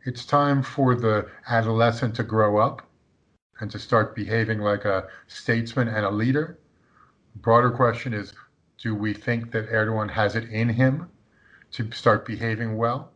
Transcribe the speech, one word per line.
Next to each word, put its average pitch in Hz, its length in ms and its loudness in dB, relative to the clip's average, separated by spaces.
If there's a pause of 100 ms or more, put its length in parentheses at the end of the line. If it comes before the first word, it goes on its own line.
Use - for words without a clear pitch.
It's - 200 -8
time 143 380 4
for 127 320 2
the 107 340 0 (200)
adolescent 113 680 2
to 110 60 -4
grow 104 360 2
up 113 220 2 (800)
and 107 100 -8
to 104 80 -10
start 110 360 0
behaving 107 460 -2
like 104 260 0
a 95 200 0 (200)
statesman 117 640 -2
and 107 180 -2
a 98 40 0
leader. 131 480 0 (800)
Broader 117 340 4
question 120 440 0
is, 101 180 -8 (500)
do 113 120 -2
we 104 180 -2
think 117 400 -4
that 110 160 -4
Erdogan 110 420 0
has 107 260 0
it 113 120 -4
in 113 220 0
him 131 400 2 (600)
to 113 200 -6
start 107 320 2
behaving 113 540 -4
well? 123 380 -2